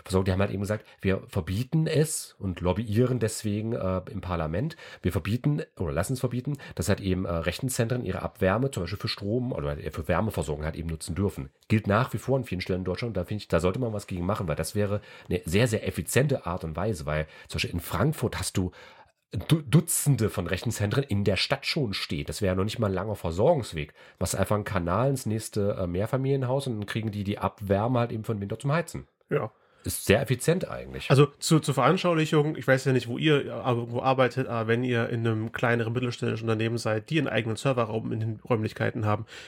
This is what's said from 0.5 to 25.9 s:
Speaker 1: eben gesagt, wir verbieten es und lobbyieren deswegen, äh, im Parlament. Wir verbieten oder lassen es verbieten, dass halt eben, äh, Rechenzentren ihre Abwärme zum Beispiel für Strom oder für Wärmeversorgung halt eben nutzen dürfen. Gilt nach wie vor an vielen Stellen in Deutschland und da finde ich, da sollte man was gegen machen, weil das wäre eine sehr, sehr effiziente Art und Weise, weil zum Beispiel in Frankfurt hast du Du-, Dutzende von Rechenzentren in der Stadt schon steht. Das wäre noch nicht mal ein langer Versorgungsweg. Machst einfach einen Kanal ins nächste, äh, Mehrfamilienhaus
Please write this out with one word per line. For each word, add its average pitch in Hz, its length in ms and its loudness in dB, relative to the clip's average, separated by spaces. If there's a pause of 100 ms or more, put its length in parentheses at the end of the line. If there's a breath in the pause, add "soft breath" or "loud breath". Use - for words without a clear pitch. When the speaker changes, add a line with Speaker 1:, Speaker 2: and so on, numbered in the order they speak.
Speaker 1:
eben 101 80 -4
gesagt, 104 260 -4 (140 loud breath)
wir 95 260 2
verbieten 117 640 0
es - 500 0
und 95 220 -4
lobbyieren 110 580 2
deswegen, 110 540 -2
äh, 92 300 0 (100)
im 95 80 -6
Parlament. 87 560 -2 (260 loud breath)
Wir 90 80 2
verbieten 139 520 0 (140)
oder 82 140 -2
lassen 80 220 0
es 127 80 -2
verbieten, 123 360 -2 (200 loud breath)
dass 92 120 -2
halt 98 120 2
eben, 92 240 0
äh, - 80 -4
Rechenzentren 113 720 -2
ihre 92 180 -4
Abwärme 98 480 2
zum 92 140 -4
Beispiel 90 160 -6
für 113 80 -4
Strom 120 420 -2
oder 73 260 -2 (140)
für 85 160 -6
Wärmeversorgung 82 580 0
halt 80 120 -4
eben 80 120 -6
nutzen 80 280 -6
dürfen. 90 340 -2 (160)
Gilt 107 220 2
nach 107 240 2
wie 110 60 -4
vor 127 180 0
an 131 80 -2
vielen 90 160 -4
Stellen 92 220 -2
in - 20 -6
Deutschland 92 260 -2
und 98 60 -8
da 90 80 0
finde 104 180 -6
ich, - 60 -18
da 90 100 4
sollte 92 220 2
man 123 80 -2
was 104 180 -6
gegen 87 200 -4
machen, 98 220 0
weil 80 80 -2
das - 180 -4
wäre 104 260 0 (300 loud breath)
eine 90 160 0
sehr, 101 200 4
sehr 107 220 -2
effiziente 123 560 0
Art 87 180 -4
und 80 140 -6
Weise, 87 300 -2
weil 76 200 0 (220 loud breath)
zum - 80 -8
Beispiel - 140 -4
in 85 100 -4
Frankfurt - 580 0
hast - 200 -4
du 90 120 0 (800 loud breath)
Du-, 160 120 6
Dutzende 123 720 2
von 90 160 -4
Rechenzentren 104 580 0
in 101 180 0
der 98 140 2
Stadt - 300 -2
schon 123 260 -2
steht. - 380 -4
Das 78 100 -8
wäre 92 160 2
noch 95 80 2
nicht 110 140 -4
mal 110 80 2
ein 98 80 0
langer 101 200 -2
Versorgungsweg. 95 800 0 (260 loud breath)
Machst - 160 0
einfach 95 220 2
einen 104 80 -2
Kanal 95 460 0
ins 135 160 -2
nächste, 107 540 -2
äh, 92 60 -2
Mehrfamilienhaus 131 800 0